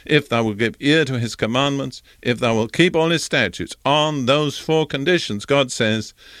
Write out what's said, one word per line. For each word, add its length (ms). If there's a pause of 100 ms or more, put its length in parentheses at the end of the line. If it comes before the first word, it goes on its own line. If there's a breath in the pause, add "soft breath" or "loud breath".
if 240
thou 140
wilt 160
give 220
ear 240
to 160
his 160
commandments, 640 (180 soft breath)
if 200
thou 160
wilt 160
keep 240
all 140
his 120
statutes." 600
On 420
those 320
four 280
conditions, 580
God 260
says, 440 (260 loud breath)